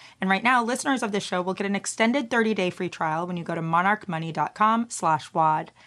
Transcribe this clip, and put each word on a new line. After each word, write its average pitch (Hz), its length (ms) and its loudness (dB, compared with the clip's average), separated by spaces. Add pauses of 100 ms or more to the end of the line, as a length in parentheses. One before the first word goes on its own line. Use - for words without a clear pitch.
(220)
And 190 80 2
right 190 120 2
now, 240 220 4
listeners 240 400 0
of 208 80 -2
this 196 140 -2
show 180 160 -2
will 185 120 -2
get 196 120 -4
an 196 100 -2
extended 226 540 0
thirty-day 214 400 2
free 180 180 -4
trial 165 400 -4
when 180 80 -6
you 170 80 -6
go 165 120 -6
to 165 60 -4
monarchmoney 170 680 0
dot 156 240 -2
com 226 320 4
slash - 460 -2
wad. 160 400 2 (120)